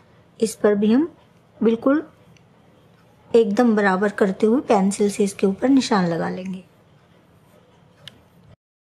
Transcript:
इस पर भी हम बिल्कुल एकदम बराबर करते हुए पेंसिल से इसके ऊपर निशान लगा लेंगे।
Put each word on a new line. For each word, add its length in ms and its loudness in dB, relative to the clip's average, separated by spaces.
इस 160 -2
पर 180 2
भी 180 0
हम 160 2
बिल्कुल 420 0
एकदम 460 2
बराबर 340 0
करते 360 -2
हुए 160 2
पेंसिल 480 0
से 140 -2
इसके 220 -2
ऊपर 240 -2
निशान 380 2
लगा 220 -4
लेंगे। 340 -12